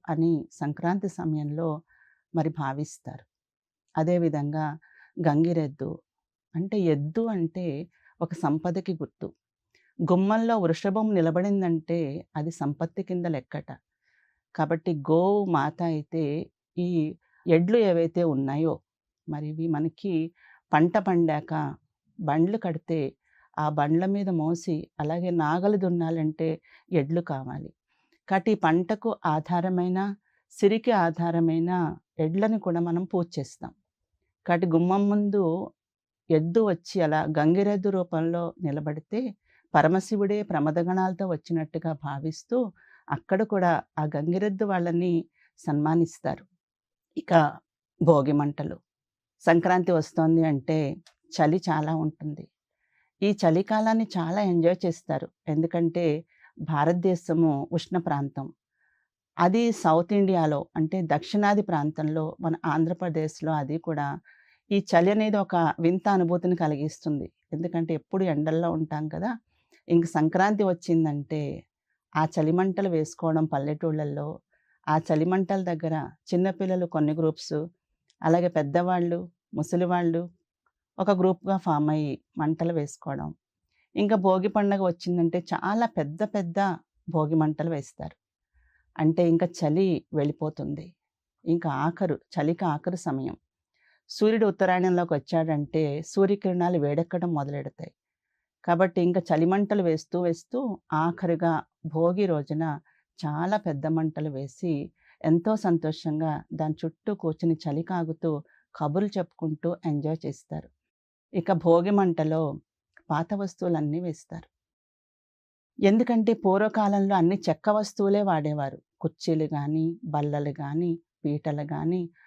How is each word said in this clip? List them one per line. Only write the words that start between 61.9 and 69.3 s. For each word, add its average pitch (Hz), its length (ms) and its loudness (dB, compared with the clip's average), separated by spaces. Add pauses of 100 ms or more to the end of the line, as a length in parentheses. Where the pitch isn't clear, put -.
మన 165 140 0 (100)
ఆంధ్రప్రదేశ్లో 160 840 -2
అది 147 260 -2
కూడా 147 300 -4 (640)
ఈ 202 80 2
చలి 185 320 4
అనేది 214 260 2
ఒక 185 180 0 (240)
వింత 175 300 2
అనుభూతిని 180 460 2
కలిగిస్తుంది. 151 760 -4 (220)
ఎందుకంటే 165 400 -4
ఎప్పుడు 185 300 -2
ఎండల్లో 160 480 0
ఉంటాం 156 360 -4
కదా. 170 240 -6 (560)